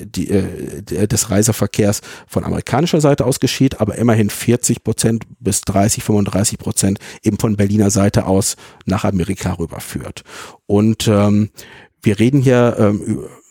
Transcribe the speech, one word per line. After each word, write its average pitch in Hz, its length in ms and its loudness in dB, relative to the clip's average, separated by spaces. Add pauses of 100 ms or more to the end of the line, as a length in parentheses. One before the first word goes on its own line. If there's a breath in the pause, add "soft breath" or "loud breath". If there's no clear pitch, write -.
(160)
die, 87 140 -6
äh, 90 540 -4
d-, 101 240 -2
des - 240 -2
Reiseverkehrs 104 720 0 (260 loud breath)
von 90 160 -4
amerikanischer 127 580 0
Seite 143 240 2
aus 127 140 0
geschieht, - 420 0
aber 104 140 -2
immerhin 110 340 2
vierzig - 540 -2
Prozent 113 420 -2 (140)
bis - 220 -4
dreißig, 101 420 0
fünfunddreißig 104 560 0
Prozent - 400 -2 (240 loud breath)
eben 104 160 0
von 110 160 0
Berliner 101 340 2
Seite 98 380 2
aus 95 280 0 (300 loud breath)
nach - 180 -2
Amerika 92 500 -2
rüberführt. - 720 -10 (440 loud breath)
Und, 107 400 2
ähm, 104 420 4 (540 loud breath)
wir 101 160 0
reden 131 200 4
hier, 123 380 4
ähm, 104 240 2
ü-, 104 260 -6 (220)